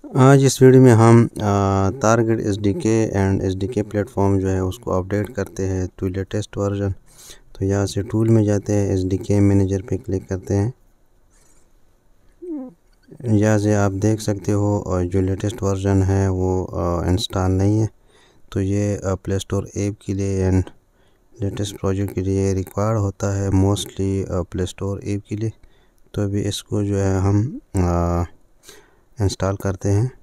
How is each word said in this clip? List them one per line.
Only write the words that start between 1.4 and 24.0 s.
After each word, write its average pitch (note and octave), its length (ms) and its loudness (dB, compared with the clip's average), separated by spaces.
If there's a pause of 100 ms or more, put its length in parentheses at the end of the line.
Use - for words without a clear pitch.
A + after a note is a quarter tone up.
आ, G2 480 2
Target A2+ 500 0
एसडीके G#2 720 0
and G2 320 0
एसडीके F#2+ 400 -2
प्लेटफॉर्म G2 560 -2
जो F#2+ 100 -2
है F#2 160 0
उसको - 260 -6
अपडेट F#2+ 440 -4
करते F#2+ 320 -6
हैं F#2 220 -4
to F#2+ 200 -6
latest F#2+ 500 -6
version। G2+ 340 -2 (680)
तो G2 60 -4
यहाँ G2 220 0
से G2+ 160 -4
टूल A2 260 -2
में A2+ 160 4
जाते G#2 280 0
हैं, G2+ 220 0
एसडीके F#2+ 460 0
मैनेजर G2 420 2
पे - 140 -4
क्लिक F#2+ 320 -6
करते F#2+ 260 -4
हैं। G2+ 200 -2 (2750)
यहाँ G#2+ 200 4
से G#2 160 2
आप G2+ 180 0
देख G#2 280 0
सकते G#2 320 -4
हो, G#2 340 0
और F2+ 180 -2
जो F#2 160 -2
लेटेस्ट F#2+ 420 -4
वर्जन G2 400 0
है G2 280 2
वो, F#2 340 -2
आ, F2 420 -4
इंस्टॉल F#2 440 -2
नहीं G2 300 2
है। A2 80 0 (640)
तो G2 80 -4
ये, G2+ 460 -2
आ, F#2+ 80 -2
प्ले G2 240 -4
स्टोर - 380 -4
ऐप G2+ 200 -4 (100)
के G2+ 80 -4
लिए F#2+ 360 0
and F#2 180 2 (760)
लेटेस्ट G2 360 -6
प्रोजेक्ट G2 360 -4
के - 60 -4
लिए G2 340 0
रिक्वायर्ड G#2 440 -2
होता G2+ 380 -2
है, G2 140 -2
mostly, G2 800 -2